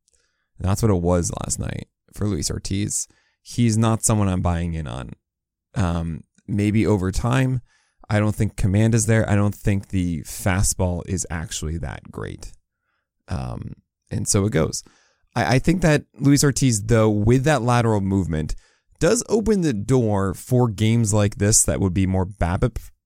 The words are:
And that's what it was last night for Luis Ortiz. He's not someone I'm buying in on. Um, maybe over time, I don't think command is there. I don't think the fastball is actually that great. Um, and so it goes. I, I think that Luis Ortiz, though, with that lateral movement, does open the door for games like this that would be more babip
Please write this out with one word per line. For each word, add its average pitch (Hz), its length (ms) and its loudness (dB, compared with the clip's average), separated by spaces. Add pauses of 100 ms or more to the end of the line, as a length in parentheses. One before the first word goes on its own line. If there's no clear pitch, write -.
(580)
And 85 80 -6
that's 95 160 0
what 110 100 4
it 90 100 2
was 87 280 2 (120)
last - 180 -6
night - 300 -8 (240)
for - 120 -4
Luis 90 240 -2
Ortiz. - 560 -4 (360)
He's 113 360 0
not 113 280 2
someone 104 240 2
I'm 90 120 -2
buying 85 340 -2
in 78 120 -8
on. 62 240 -10 (640)
Um, 85 480 -4 (240)
maybe 101 400 2
over 95 240 2
time, 127 480 0 (500)
I 107 80 0
don't 104 160 2
think 107 220 -4
command 110 400 2
is 104 120 0
there. 113 220 2
I 101 60 2
don't 104 200 0
think 101 340 -2
the 90 320 -2
fastball 92 840 -2
is 90 240 -6
actually 80 500 -8
that - 320 -12
great. 50 420 -12 (760)
Um, 62 460 -8 (360)
and 104 160 -6
so 98 200 0
it - 80 -2
goes. 69 320 -2 (500)
I, 107 200 0
I 131 40 4
think 175 220 0
that 151 240 2 (120)
Luis 143 280 4
Ortiz, 127 380 2
though, 110 260 4
with 107 340 4
that 147 180 2
lateral 117 380 2
movement, 90 560 -2 (460)
does 220 260 2
open 208 360 2
the 147 100 0
door 104 600 0
for 123 360 0
games 110 440 2
like 104 220 2
this - 280 2
that 71 180 -2
would 95 120 0
be 95 140 2
more 92 180 0
babip 92 520 -2 (280)